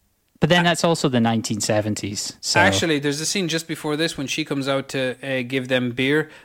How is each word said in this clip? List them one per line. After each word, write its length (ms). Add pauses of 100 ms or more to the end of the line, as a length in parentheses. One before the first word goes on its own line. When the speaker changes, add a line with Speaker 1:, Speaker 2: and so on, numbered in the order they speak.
(400)
Speaker 1:
but 100
then 140
that's 200
also 240
the 120
nineteen 400
seventies, 800
so. 200
Speaker 2:
Actually, 380
there's 220
a 60
scene 220
just 180
before 300
this 220
when 80
she 180
comes 240
out 220
to, 320
uh, 240
give 220
them 240
beer 360 (160)